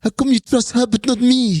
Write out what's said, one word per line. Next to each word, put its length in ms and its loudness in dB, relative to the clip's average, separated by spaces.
How 80 0
come 220 -4
you 80 2
trust 320 -2
her 140 0
but 200 -2
not 140 -2
me? 400 2